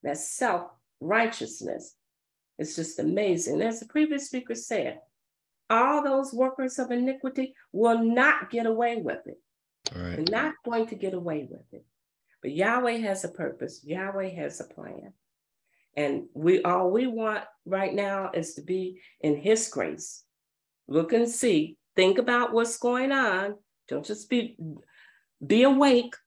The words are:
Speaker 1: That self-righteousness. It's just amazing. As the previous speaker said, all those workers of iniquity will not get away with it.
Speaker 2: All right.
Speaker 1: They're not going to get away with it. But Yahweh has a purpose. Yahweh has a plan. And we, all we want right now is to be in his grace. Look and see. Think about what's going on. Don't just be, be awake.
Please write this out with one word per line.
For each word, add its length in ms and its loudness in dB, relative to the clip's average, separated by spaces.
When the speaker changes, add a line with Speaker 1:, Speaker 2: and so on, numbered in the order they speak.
Speaker 1:
That 140 -4
self-righteousness. 1800 -4
It's 160 -8
just 240 -6
amazing. 640 0
As 200 -2
the 60 -16
previous 400 0
speaker 280 -8
said, 440 -6
all 340 4
those 300 0
workers 460 0
of 120 -4
iniquity 640 -2
will 300 4
not 480 4
get 140 -2
away 320 2
with 300 -4
it. 120 -16
Speaker 2:
All 80 -8
right. 140 -6
Speaker 1:
They're 260 0
not 120 -2
going 220 -2
to 80 -10
get 180 -4
away 380 -4
with 220 -20
it. 120 -20
But 120 -8
Yahweh 460 0
has 260 -4
a 40 -6
purpose. 560 -8
Yahweh 520 -6
has 240 -8
a 40 -10
plan. 480 -16
And 360 -2
we, 300 4
all 280 2
we 160 2
want 380 -2
right 260 -2
now 400 -2
is 220 -6
to 80 -14
be 400 -6
in 160 2
his 320 2
grace. 560 -6
Look 240 2
and 160 4
see. 480 2
Think 220 6
about 380 2
what's 240 0
going 340 0
on. 440 0
Don't 180 -6
just 240 -8
be, 260 0
be 180 8
awake. 500 6